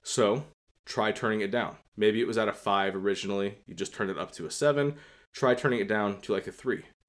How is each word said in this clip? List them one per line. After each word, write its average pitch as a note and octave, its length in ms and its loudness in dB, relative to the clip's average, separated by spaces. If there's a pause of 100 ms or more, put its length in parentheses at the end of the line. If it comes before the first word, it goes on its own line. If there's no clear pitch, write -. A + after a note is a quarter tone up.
So, A#2+ 420 2 (400)
try G#2+ 260 0
turning G#2+ 300 -2
it G2 100 -4
down. A#2 260 -2 (200)
Maybe G#2+ 240 4
it A#2 60 0
was A2 100 -2
at A2 100 2
a G2 60 0
five G2 420 0
originally, G2 680 -2
you D#2 100 -16
just - 180 -6
turned G2+ 160 -2
it F#2 80 -4
up F2 160 -6
to E2 120 -10
a D#2 60 -10
seven. C#3+ 440 2 (380)
Try B2+ 200 4
turning B2 260 2
it G2+ 100 0
down G#2 320 0
to, - 100 -4
like, G2 160 -2
a F#2 40 -8
three - 340 -4 (240)